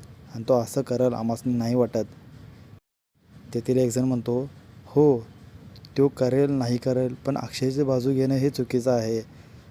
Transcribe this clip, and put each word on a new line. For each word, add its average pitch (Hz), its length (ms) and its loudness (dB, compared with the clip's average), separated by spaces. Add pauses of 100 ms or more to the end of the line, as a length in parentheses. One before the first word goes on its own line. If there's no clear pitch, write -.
(360)
आणि 113 140 -10
तो 127 100 6
असं 117 220 -4
करेल 123 320 0
आम्हासनी 117 400 -2
नाही 120 220 0
वाटत." 113 300 2 (1500)
तेथील 120 240 0
एक 127 140 2
जण 127 120 0
म्हणतो, 127 460 -2 (360)
"हो, 143 340 4 (800)
तो 139 100 4
करेल 135 440 0
नाही 123 260 -2
करेल, 127 360 -2
पण 135 240 -4
अक्षयची 131 460 -2
बाजू 131 300 0
घेणं 135 220 2
हे 135 140 2
चुकीचं 127 420 -2
आहे. 113 280 0 (520)